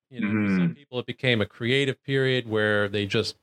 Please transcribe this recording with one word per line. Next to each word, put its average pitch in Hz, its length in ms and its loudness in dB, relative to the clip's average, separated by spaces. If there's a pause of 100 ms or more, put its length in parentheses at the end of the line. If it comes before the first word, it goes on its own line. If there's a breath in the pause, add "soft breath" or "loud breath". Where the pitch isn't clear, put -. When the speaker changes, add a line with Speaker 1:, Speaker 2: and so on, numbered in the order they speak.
(120)
Speaker 1:
You 127 100 -12
know, 107 60 -2
for 104 60 -2
some 104 340 2
Speaker 2:
Mm-hmm. 82 60 -2
Speaker 1:
people, - 260 -10
it 117 80 -6
became 123 340 0
a 101 60 0
creative 131 560 -2
period 131 440 0
where 107 400 2
they 104 200 -2
just 104 360 -2